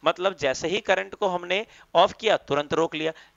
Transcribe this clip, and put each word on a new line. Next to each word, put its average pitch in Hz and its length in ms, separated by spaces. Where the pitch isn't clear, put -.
मतलब 180 340
जैसे 139 300
ही 185 140
करंट 190 340
को 202 120
हमने 180 380
ऑफ 175 180
किया 202 260
तुरंत 143 340
रोक 160 220
लिया, 156 160